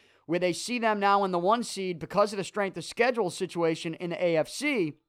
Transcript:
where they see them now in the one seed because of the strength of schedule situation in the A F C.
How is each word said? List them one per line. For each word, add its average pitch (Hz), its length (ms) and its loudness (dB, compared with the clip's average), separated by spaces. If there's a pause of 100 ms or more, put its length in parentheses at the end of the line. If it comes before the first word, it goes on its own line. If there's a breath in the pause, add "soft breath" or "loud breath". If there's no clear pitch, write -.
(260 soft breath)
where 170 140 0
they 180 140 2
see 233 260 -4
them 220 200 2
now 202 240 6
in 190 80 0
the 175 80 0
one 214 240 2
seed 185 360 -4
because 202 340 0
of 202 40 -8
the 190 60 -2
strength 196 340 -4
of 160 80 -8
schedule 233 460 0
situation 165 640 -2
in 175 160 -8
the 170 120 -4
A 165 140 2
F 151 120 2
C. 196 440 -2 (160)